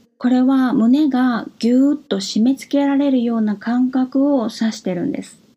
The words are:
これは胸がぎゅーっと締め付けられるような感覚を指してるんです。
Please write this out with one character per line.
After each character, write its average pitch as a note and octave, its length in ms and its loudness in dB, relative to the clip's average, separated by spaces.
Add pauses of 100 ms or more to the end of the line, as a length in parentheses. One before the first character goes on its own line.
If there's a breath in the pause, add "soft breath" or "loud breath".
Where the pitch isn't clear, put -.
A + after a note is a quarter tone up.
(180)
こ B3 120 -2
れ B3+ 120 2
は C4 320 2
胸 C4 360 4
が B3+ 360 0 (140)
ぎ A3+ 120 0
ゅ C4+ 220 4
ー - 20 0
っ - 20 -8
と G3 240 -4
締 G#3+ 220 -2
め C4 100 2
付 - 180 -10
け C#4+ 140 0
ら C#4 100 0
れ C#4 160 0
る B3+ 120 0
よ A#3 140 -2
う A3+ 40 -2
な G#3 160 -2
感 B3 340 -2
覚 C4+ 440 0
を B3 80 0
指 A3+ 280 -4
し - 120 -12
て F#3 100 -4
る F3 120 -4
ん - 60 -4
で F#3+ 120 -8
す。 - 160 -20 (160)